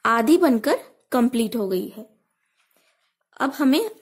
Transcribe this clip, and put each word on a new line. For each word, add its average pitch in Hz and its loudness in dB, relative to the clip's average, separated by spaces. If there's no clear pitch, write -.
आधी 233 2
बनकर 285 2
कंप्लीट 233 0
हो 208 -4
गई 185 -4
है। 220 -18
अब 277 -4
हमें 302 0